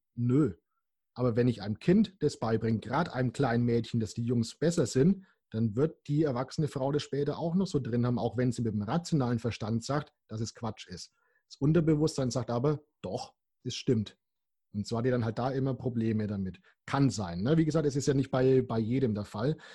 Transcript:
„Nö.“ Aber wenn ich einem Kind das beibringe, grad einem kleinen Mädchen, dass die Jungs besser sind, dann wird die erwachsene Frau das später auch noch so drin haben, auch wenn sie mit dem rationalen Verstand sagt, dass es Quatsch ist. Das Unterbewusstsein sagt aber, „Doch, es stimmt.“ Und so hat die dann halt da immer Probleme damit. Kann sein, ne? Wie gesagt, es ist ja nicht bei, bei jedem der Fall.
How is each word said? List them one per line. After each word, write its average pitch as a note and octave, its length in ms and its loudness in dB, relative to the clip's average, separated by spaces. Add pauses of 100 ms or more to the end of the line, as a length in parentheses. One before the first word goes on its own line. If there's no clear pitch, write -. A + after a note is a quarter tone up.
(160)
„Nö.“ B2 380 2 (640)
Aber B2 200 0
wenn A#2+ 120 4
ich A#2+ 140 0
einem G#2 180 -6
Kind G#3 420 4
das D3 180 0
beibringe, A2+ 400 0
grad C3+ 340 -2
einem B2+ 200 0
kleinen A#2+ 320 0
Mädchen, A#2 340 0
dass G#2+ 140 -4
die A#2+ 100 -4
Jungs A#2 320 0
besser D#3+ 300 2
sind, E3+ 400 4 (260)
dann A2 240 0
wird D3+ 320 0
die D3 160 2
erwachsene C3 440 -2
Frau C3+ 240 -2
das D3 120 0
später C#3+ 360 -2
auch E3 160 -2
noch F#3+ 120 2
so D3 120 0
drin A#2+ 260 0
haben, A#2+ 140 0
auch A2 180 -2
wenn B2+ 140 2
sie B2 100 -4
mit A2 120 0
dem G#2 100 -2
rationalen B2+ 560 0
Verstand A2+ 440 -2
sagt, C#3+ 300 -4 (140)
dass A2 140 -8
es A2+ 140 -6
Quatsch - 320 -8
ist. - 240 -14 (360)
Das - 100 -20
Unterbewusstsein D3+ 720 2
sagt A#2+ 200 -4
aber, C#3 300 0 (200)
„Doch, - 320 -8 (300)
es A#2+ 120 -6
stimmt.“ A2 420 0 (560)
Und G#2 140 -4
so A#2 100 -2
hat A#2 80 -2
die B2+ 60 4
dann B2 140 0
halt A2+ 140 -4
da B2+ 120 -2
immer C3 240 -2
Probleme A2+ 520 -2
damit. G2 340 -6 (240)
Kann C#3 260 2
sein, F2+ 320 -6
ne? D3+ 140 4
Wie D#3+ 80 4
gesagt, D3+ 220 0
es C3+ 80 -2
ist C#3 120 0
ja C#3+ 80 2
nicht C3+ 160 0
bei, C3 320 4
bei A#2 160 -2
jedem A#2 360 0
der G#2 100 -6
Fall. C3 320 -2 (180)